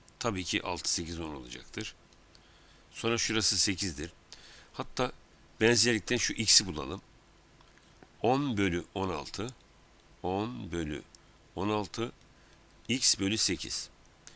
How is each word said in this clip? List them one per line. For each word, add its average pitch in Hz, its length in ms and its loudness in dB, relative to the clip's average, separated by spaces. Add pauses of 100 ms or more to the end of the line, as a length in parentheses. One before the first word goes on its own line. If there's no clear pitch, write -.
(180)
Tabii 95 260 -2
ki - 180 0
altı, - 300 -2
sekiz, 82 280 -4
on 78 140 -8
olacaktır. 64 600 -10 (960)
Sonra 117 280 0
şurası 110 400 2
sekizdir. 90 540 0 (600)
Hatta 135 400 -4 (480)
benzerlikten 113 560 4
şu 113 160 0
x'i 107 340 6
bulalım. 76 360 -6 (1200)
On 131 340 2
bölü 92 280 2 (100)
on 95 140 0
altı, 92 460 -6 (680)
on 101 500 -4
bölü 76 300 -4 (540)
on 95 120 -2
altı, 107 440 -2 (760)
x - 300 2
bölü 98 200 0
sekiz. - 500 -2 (480)